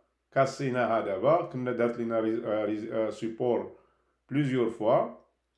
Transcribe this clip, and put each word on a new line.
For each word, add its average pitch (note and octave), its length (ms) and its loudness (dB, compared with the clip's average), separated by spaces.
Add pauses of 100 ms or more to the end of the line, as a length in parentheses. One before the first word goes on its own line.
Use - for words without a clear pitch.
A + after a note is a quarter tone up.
(320)
كاسيناها B2 720 2
دابا. G#2 400 2
كنا B2+ 300 -4
دارت A#2 260 0
لينا A#2 240 -2
ريز-، A2+ 240 0
آه، G#2+ 200 0
ريز-، G#2+ 280 -4
آه، A2 160 0
سيبور A2 680 -2 (520)
بليزيور C3 400 0
فوا، B2 460 2 (420)